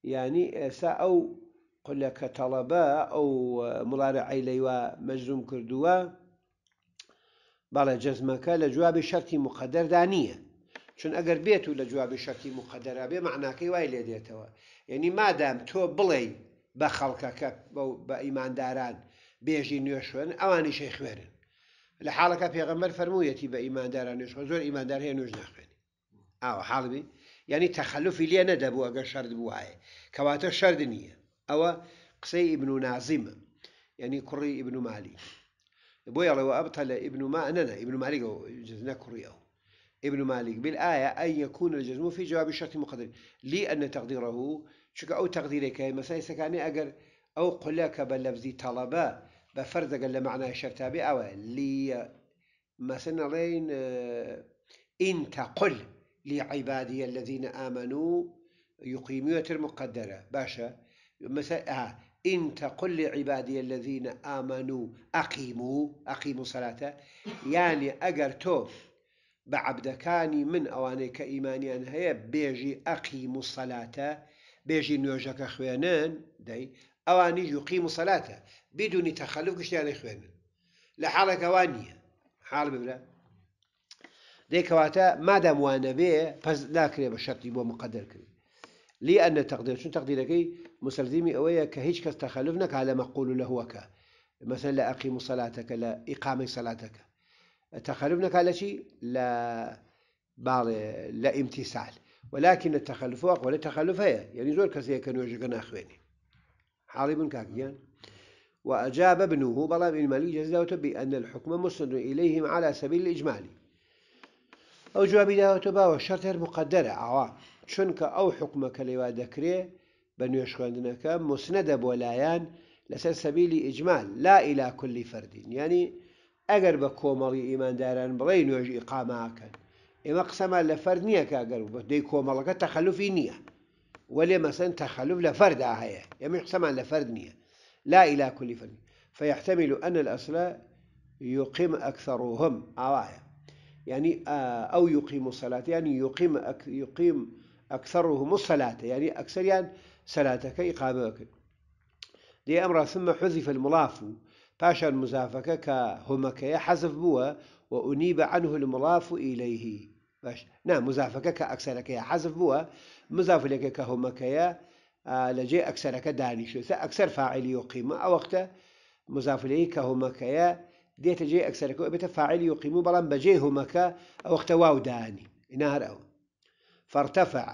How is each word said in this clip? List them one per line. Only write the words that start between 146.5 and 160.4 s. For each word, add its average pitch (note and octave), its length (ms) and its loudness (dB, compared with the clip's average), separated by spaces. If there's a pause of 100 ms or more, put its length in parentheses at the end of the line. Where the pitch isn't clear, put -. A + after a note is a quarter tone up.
يقيم C#3 480 2 (540)
أكثرهم D3 640 2
الصلاة. C#3 480 2
یعنی C3 280 -2
ئەکسەریان F#3 540 0 (480)
سەلاتەکە C3 560 0
ئیقامە C3 400 -2
بکەن. - 220 -12 (1160)
دێ D#3 160 2
ئەمڕا E3 220 4
ثم F3+ 260 0
حذف E3 380 0
المضاف، C#3 540 2 (560)
پاشان E3 360 4 (100)
مضافەکە B2+ 520 -2 (100)
کە C3+ 120 2 (300)
هومەکەیە C3+ 580 0
حەذف E3 360 4
بووە، D3 340 4 (340)
و B2 220 0
أنيب D#3 280 2
عنه D#3+ 360 4
المضاف D3 560 2
إليه. A#2 760 -4 (340)
باش. A#2+ 240 -12 (180)